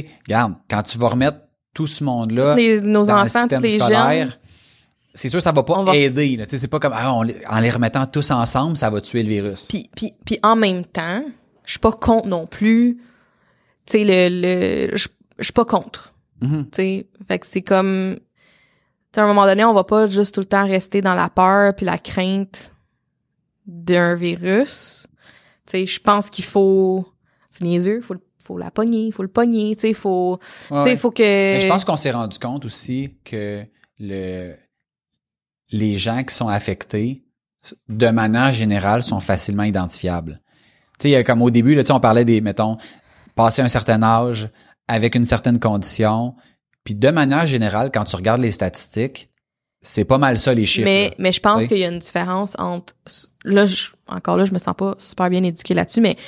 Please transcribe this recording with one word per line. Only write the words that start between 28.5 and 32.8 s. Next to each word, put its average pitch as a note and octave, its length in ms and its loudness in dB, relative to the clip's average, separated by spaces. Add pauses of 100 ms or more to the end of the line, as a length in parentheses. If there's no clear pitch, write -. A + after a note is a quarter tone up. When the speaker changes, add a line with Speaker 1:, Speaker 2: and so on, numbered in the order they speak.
Speaker 2:
la - 100 -10
pogner, A3 420 -2
faut F#3+ 120 -8
le F#3+ 60 -6
pogner, A3 460 0
tu A3 60 -10
sais, A3 120 2
faut, F3+ 400 -2
Speaker 1:
Ouais, F3+ 60 -6
Speaker 2:
tu - 440 -4
sais, B3+ 80 4
Speaker 1:
ouais. B3 60 0
Speaker 2:
faut A#3+ 140 -2
que A#3 120 0
Speaker 1:
Mais G3 380 2
je F#3+ 60 2
pense F#3 160 2
qu'on E3+ 120 -2
s'est D3 160 -2
rendu A2+ 260 -6
compte C3 280 -8
aussi C3 580 -8